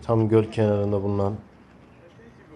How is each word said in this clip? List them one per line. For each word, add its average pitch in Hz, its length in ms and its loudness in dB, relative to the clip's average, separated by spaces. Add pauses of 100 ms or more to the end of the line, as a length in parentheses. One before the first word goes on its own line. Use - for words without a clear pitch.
tam 110 260 0
göl 107 160 4
kenarında 104 580 0
bulunan 101 320 -2 (1200)